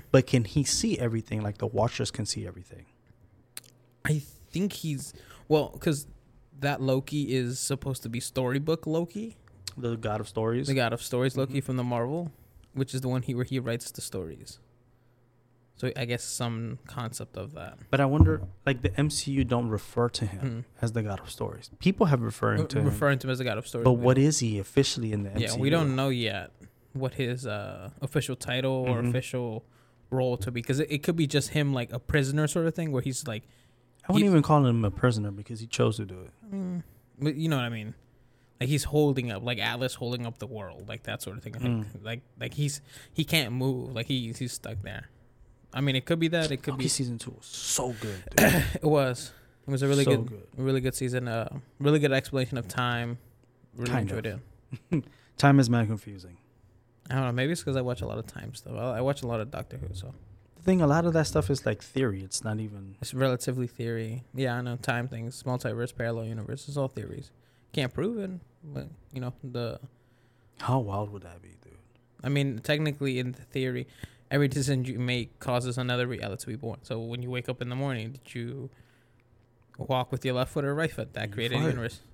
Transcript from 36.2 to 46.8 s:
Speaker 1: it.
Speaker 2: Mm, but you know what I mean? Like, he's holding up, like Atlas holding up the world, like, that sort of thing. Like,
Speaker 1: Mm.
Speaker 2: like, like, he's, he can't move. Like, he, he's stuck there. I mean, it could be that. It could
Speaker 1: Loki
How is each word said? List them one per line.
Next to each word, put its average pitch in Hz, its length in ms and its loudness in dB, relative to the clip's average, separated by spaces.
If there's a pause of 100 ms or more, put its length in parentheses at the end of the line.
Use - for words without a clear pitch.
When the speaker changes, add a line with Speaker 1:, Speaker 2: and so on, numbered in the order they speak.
Speaker 1:
it. 95 100 -16 (240)
Speaker 2:
Mm, 180 300 -4 (340)
but 139 160 0
you 160 140 -2
know 151 80 2
what 123 80 0
I 120 60 -2
mean? 110 240 -8 (640)
Like, 123 80 0
he's 143 160 2
holding 135 480 2
up, 98 100 -6
like 120 160 -2
Atlas 120 360 -2
holding 120 300 -4
up 113 140 -8
the 107 80 -10
world, 101 420 -12
like, 110 160 -10
that - 160 -8
sort 95 160 -10
of - 60 -14
thing. 110 120 -12
Like, 117 80 -8
Speaker 1:
Mm. 117 220 0 (200)
Speaker 2:
like, 117 160 -8 (180)
like, 117 160 -8
he's, 143 260 -2 (320)
he 160 120 0
can't 135 280 0
move. 127 400 -2
Like, 113 140 -4
he, 120 260 -2
he's 123 200 -6
stuck 101 300 -8
there. 98 260 -12 (640)
I 127 80 -4
mean, 139 160 2
it 131 80 -2
could 170 160 2
be 165 80 4
that. 160 240 0
It 127 100 -2
could 139 120 -2
Speaker 1:
Loki 131 100 -2